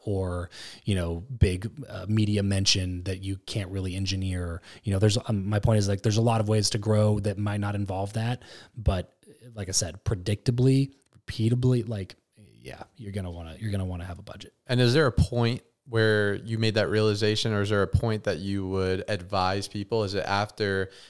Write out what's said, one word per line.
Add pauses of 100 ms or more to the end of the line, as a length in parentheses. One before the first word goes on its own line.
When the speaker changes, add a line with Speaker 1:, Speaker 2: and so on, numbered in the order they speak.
Speaker 1:
or, (360)
you
know, (140)
big, (180)
uh,
media
mention
that
you
can't
really
engineer. (200)
You
know,
there's, (100)
um,
my
point
is,
like,
there's
a
lot
of
ways
to
grow
that
might
not
involve
that. (340)
But (400)
like
I
said,
predictably, (260)
repeatably,
like, (460)
yeah, (120)
you're
gonna
wanna,
you're
gonna
wanna
have
a
budget. (120)
Speaker 2:
And
is
there
a
point (280)
where
you
made
that
realization,
or
is
there
a
point
that
you
would
advise
people?
Is
it
after, (200)